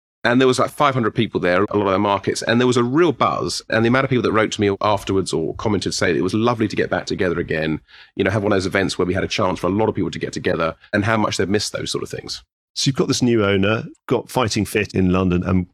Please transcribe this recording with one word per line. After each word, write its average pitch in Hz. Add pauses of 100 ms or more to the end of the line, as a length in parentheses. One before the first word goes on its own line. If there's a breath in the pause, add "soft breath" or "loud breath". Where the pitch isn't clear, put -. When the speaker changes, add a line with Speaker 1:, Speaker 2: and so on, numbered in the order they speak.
(240)
Speaker 1:
And 120
there 131
was, 127
like, 104
five 143
hundred 113
people 110
there, 90
a 104
lot 101
of 98
the 92
markets, 101
and 117
there 127
was 123
a 120
real 147
buzz. 85
And 113
the 117
amount 131
of 135
people 120
that 95
wrote 107
to -
me 98
afterwards 98
or 80
commented 98
say 95
that 62
it -
was 95
lovely 113
to -
get -
back 92
together 87
again, 80 (340 loud breath)
you 95
know, 95
have 104
one 104
of 101
those 95
events 92
where 90
we 92
had 87
a 87
chance 92
for -
a 90
lot 107
of 98
people 85
to 82
get -
together 80 (180 soft breath)
and 104
how 113
much 104
they've 92
missed 104
those -
sort -
of -
things. - (320)
Speaker 2:
So -
you've 135
got -
this 131
new 117
owner, 101 (220)
got -
Fighting 113
Fit 101
in 92
London 90
and 92